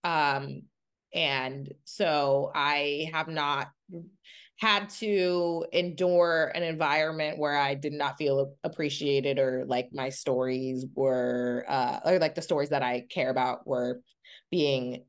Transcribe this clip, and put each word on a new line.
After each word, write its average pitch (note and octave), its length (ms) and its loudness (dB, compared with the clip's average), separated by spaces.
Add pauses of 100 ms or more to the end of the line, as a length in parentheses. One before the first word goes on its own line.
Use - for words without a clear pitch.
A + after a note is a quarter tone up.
Um, C#3+ 580 0 (500)
and C#3 580 -2 (140)
so C#3+ 680 2
I D3 580 0
have D#3+ 160 -2
not C#3+ 400 -2 (880)
had G3+ 320 2 (120)
to F3+ 720 2
endure F3 840 2
an E3+ 80 -2
environment D#3 760 0
where D3 200 0
I C#3 160 2
did C#3+ 180 -4
not C#3+ 240 -2
feel C#3 380 0 (100)
appreciated C#3+ 760 0
or C3 280 0
like B2 260 -2
my C3 160 -4
stories C3 840 -2
were, B2 760 0
uh, B2 380 0
or F3+ 120 4
like D#3 160 0
the E3+ 80 -6
stories C#3+ 280 -2
that C#3+ 120 2
I B2 280 -2
care C3 180 -2
about B2+ 380 -2
were B2 340 -2 (500)
being C3+ 580 0